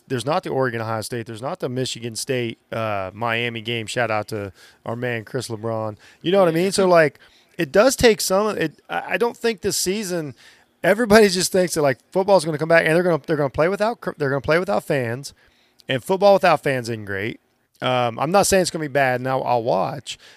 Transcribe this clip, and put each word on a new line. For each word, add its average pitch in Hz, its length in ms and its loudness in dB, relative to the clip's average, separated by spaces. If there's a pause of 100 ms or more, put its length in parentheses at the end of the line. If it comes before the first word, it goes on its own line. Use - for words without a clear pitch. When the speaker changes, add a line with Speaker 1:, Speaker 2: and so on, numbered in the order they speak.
Speaker 1:
there's 120 180 -6
not 170 180 -2
the 165 60 -10
Oregon, 131 300 -2
Ohio 110 220 -6
State, 113 240 -8
there's 110 160 -14
not 151 180 -8
the 160 80 -6
Michigan 123 480 -6
State, 120 420 -4 (140)
uh, 104 420 -4
Miami 117 480 -2
game. 113 240 -6
Shout 120 240 -2
out 107 200 -2
to 101 240 -8 (320)
our 113 100 -6
man, 120 300 -6
Chris - 240 -8
LeBron. 110 480 -6 (240)
You 156 100 -2
know 196 80 4
what 180 80 6
I 160 40 2
Speaker 2:
Yeah. 165 120 0
Speaker 1:
mean? 196 80 0
So, 190 160 2
like, 165 320 4 (380)
it 131 140 -4
does 226 260 4
take 226 240 4
some, 202 360 0
it, 160 320 -4
I, 170 140 -4 (100)
I 190 40 -2
don't 233 180 -2
think 226 240 -4
this 190 180 -4
season, 180 580 -6 (480)
everybody 208 440 6
just 175 240 -2
thinks 185 220 0
that, 165 80 0
like, 135 180 2 (120)
football's 190 340 4
gonna 156 120 -4
come 156 120 -4
back 165 160 6
and 160 100 4
they're 180 80 4
gonna, 165 240 2
they're 165 100 0
gonna 143 120 0
play 151 180 0
without 208 320 -2
cr-, 180 180 -6
they're 147 120 -2
gonna 139 120 -2
play 156 160 2
without 196 280 -2
fans, 131 480 -4 (540)
and 131 160 -2
football 196 300 4
without 175 300 4
fans 127 260 -2
isn't 107 160 -8
great. 101 340 -6 (420)
Um, 123 360 0
I'm 135 140 -2
not 190 160 4
saying 190 140 4
it's 170 100 -2
gonna 160 140 -6
be - 20 -8
bad, 131 320 0
and 127 80 -6
I'll, 131 160 -2
I'll 123 180 0
watch, 147 560 -4 (200)